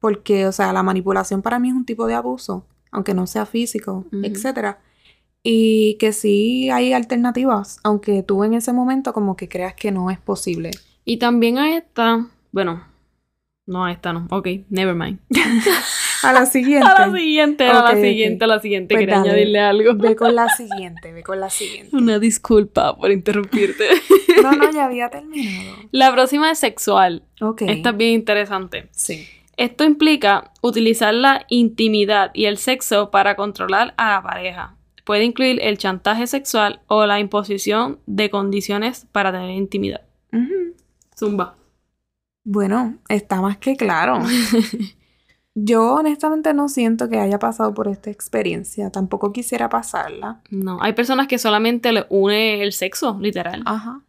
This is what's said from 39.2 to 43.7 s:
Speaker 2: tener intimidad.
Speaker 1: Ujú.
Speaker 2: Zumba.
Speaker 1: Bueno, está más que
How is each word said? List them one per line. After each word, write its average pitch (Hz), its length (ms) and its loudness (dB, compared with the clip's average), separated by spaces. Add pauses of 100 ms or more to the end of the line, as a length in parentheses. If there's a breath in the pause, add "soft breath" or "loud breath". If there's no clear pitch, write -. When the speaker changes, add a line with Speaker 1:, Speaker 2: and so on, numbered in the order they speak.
Speaker 2:
tener 185 180 -8
intimidad. 196 500 -6 (320)
Speaker 1:
Ujú. 339 420 -4 (420)
Speaker 2:
Zumba. 202 400 -4 (840)
Speaker 1:
Bueno, 214 540 -2 (120)
está 202 320 -2
más 196 180 -2
que 269 180 -2